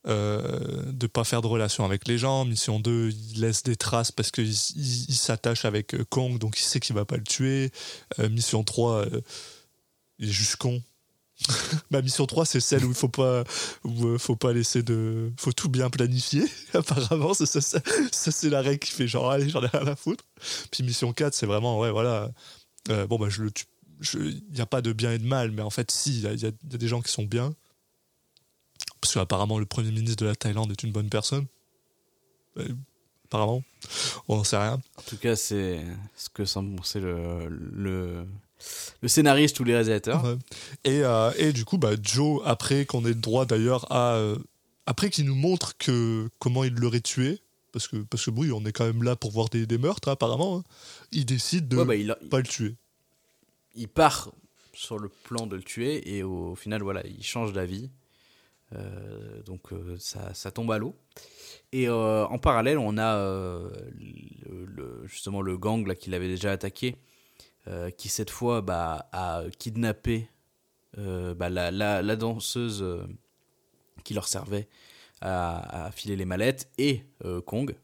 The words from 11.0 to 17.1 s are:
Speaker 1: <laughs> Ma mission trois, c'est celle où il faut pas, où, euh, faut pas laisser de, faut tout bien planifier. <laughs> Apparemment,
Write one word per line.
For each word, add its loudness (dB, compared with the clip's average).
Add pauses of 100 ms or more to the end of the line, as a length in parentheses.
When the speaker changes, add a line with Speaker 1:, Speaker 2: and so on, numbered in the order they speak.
Speaker 1:
<laughs> 0
Ma 4
mission 2
trois, 2
c'est 2
celle 4
où 2
il 0
faut 2
pas, 4 (400)
où, 0
euh, 4
faut 2
pas 4
laisser 2
de, 0
faut 0
tout -2
bien 2
planifier. 2 (140)
<laughs> -10
Apparemment, 2